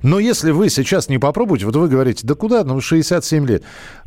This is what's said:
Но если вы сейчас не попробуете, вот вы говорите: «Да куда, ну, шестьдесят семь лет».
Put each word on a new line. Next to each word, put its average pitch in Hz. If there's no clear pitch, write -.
Но 165
если 208
вы 180
сейчас 151
не 135
попробуете, 147
вот 113
вы 165
говорите: 127
«Да 143
куда, 220
ну, 131
шестьдесят 165
семь 151
лет». 107